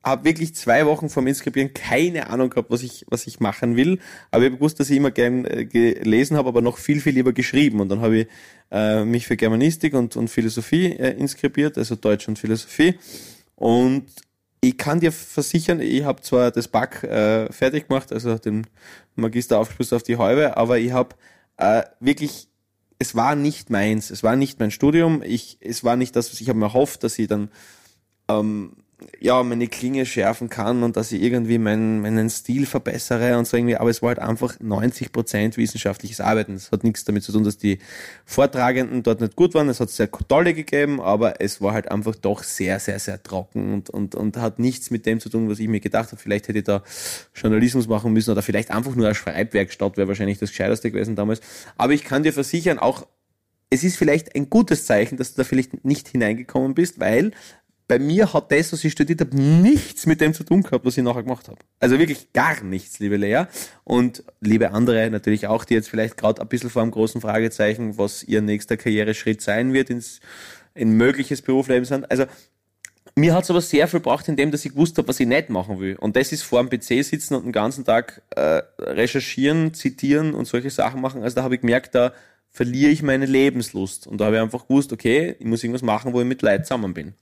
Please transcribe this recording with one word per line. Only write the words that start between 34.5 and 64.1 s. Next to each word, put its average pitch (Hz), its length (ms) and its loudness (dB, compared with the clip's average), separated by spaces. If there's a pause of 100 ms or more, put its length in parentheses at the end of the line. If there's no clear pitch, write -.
neunzig 113 520 -2
Prozent 110 440 -2
wissenschaftliches 107 640 -4
Arbeiten. 101 360 0
Es - 160 -10
hat 104 120 -2
nichts 113 220 -2
damit 104 180 -2
zu - 80 -10
tun, 107 120 2
dass 104 160 -2
die 101 180 0 (480)
Vortragenden 127 800 0
dort 113 180 2
nicht 110 140 -4
gut 170 180 4
waren, 151 160 2
es 123 100 -4
hat 117 120 -2
sehr 107 200 -2
tolle 165 440 0
gegeben, 143 440 -2
aber 107 420 0
es - 200 -4
war 101 120 0
halt 107 180 -4
einfach 107 240 -4
doch 101 260 -2
sehr, 95 380 -4
sehr, 101 180 -6
sehr 98 240 -8
trocken 98 500 -6
und, 101 200 -6
und, 101 240 -6
und 104 220 -4
hat 117 200 -4
nichts 123 320 -2
mit 113 160 -4
dem 113 140 0
zu 110 100 -12
tun, 113 180 -2
was 104 120 -4
ich 110 80 -2
mir 107 120 0
gedacht 107 320 -4
hab. 110 80 -18
Vielleicht 104 280 -4
hätte 107 100 -4
ich 101 80 -2
da 101 160 0 (540)
Journalismus 113 520 2
machen 110 260 0
müssen 110 180 2
oder 107 100 2
vielleicht 104 300 -2
einfach 123 240 -4
nur 117 100 2
eine 104 100 2
Schreibwerkstatt 98 840 -2
wäre 98 100 2
wahrscheinlich 101 320 -2
das 101 100 -4
Gescheiterste 110 400 -2
gewesen 104 260 -4
damals. 107 260 -2 (360)
Aber 123 160 2
ich 147 100 0
kann 139 200 -2
dir 156 100 0
versichern, 156 460 -2
auch, - 260 -2 (640)
es 131 140 2
ist 180 120 2
vielleicht 160 400 0
ein 139 140 -4
gutes 202 380 2
Zeichen, 123 300 2
dass 131 180 -6
du 135 60 -2
da - 60 2
vielleicht 131 380 -2
nicht 143 220 0
hineingekommen 123 640 -2
bist, 170 260 0
weil 120 300 2 (600)
bei 123 100 4
mir 165 340 2
hat - 180 0
das, 160 220 2
was 160 100 -6
ich 156 80 2
studiert 156 300 0
hab, 139 120 0
nichts 165 720 4
mit 160 140 4
dem 156 140 4
zu 156 100 -8
tun 180 180 4
gehabt, 131 240 -2
was 127 120 0
ich 131 80 0
nachher 120 180 -2
gemacht 123 240 -8
hab. - 160 -20 (160)
Also 127 180 4
wirklich 151 360 0
gar 151 280 0
nichts, 95 380 -8
liebe 104 160 0
Lea. 104 280 2 (420)
Und 123 400 0 (160)